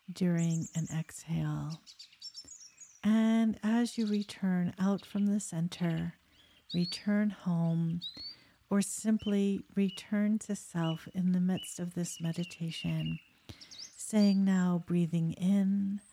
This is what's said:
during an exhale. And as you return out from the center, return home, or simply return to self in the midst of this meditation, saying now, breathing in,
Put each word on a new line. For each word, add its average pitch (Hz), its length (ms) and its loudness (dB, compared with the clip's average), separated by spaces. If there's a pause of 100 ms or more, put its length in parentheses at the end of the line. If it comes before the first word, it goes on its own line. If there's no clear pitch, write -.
(100)
during 165 600 0
an 160 180 -2
exhale. 156 880 -4 (1200)
And 220 580 4
as 226 380 0
you 220 80 0
return 190 720 0
out 190 260 0
from 202 220 0
the 202 120 2
center, 170 760 -2 (580)
return 208 560 0
home, 165 720 0 (640)
or 196 140 2
simply 202 840 0 (120)
return 208 640 0
to - 160 -6
self 165 580 -2
in 180 180 2
the 180 80 4
midst 185 400 -2
of 175 140 -6
this 175 260 -4
meditation, 165 1000 -4 (760)
saying 202 480 4
now, 180 440 4
breathing 170 460 2
in, 196 680 2 (120)